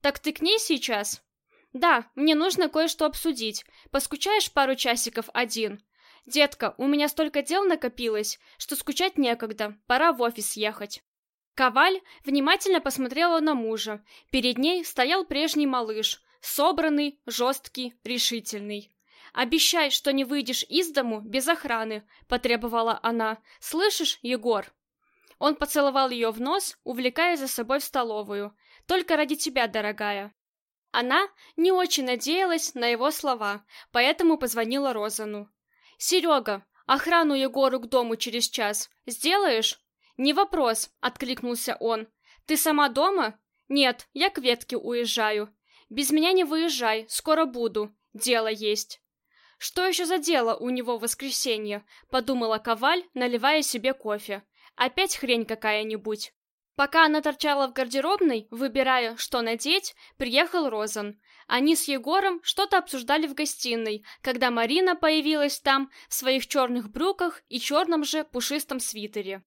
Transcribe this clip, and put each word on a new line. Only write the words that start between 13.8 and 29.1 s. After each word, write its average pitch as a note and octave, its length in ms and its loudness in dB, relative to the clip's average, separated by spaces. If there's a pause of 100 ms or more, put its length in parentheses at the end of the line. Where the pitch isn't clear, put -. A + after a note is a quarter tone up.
Перед B3 300 2
ней E4+ 260 0
стоял E4 400 0
прежний D4+ 400 0
малыш, A3 560 -2 (180)
собранный, D4 840 0
жёсткий, B3 800 -4
решительный. G#3+ 880 -6 (420)
«Обещай, C#4 560 2
что - 240 0
не C4+ 100 0
выйдешь B3+ 460 -2
из E4 220 0
дому A#3+ 300 -2
без B3+ 260 -2
охраны», A3+ 600 -4 (200)
потребовала A#3 760 0
она. A3+ 380 -2 (200)
«Слышишь, F4 640 0
Егор?» A#3 500 -2 (680)
Он D4 160 2
поцеловал C#4 560 2
её A#3 200 0
в A3 80 -10
нос, D#4 440 -2
увлекая B3+ 540 0
за C4+ 100 -6
собой B3+ 320 -2
в C#4 40 -4
столовую. G#3 720 -6 (300)
«Только F4 320 2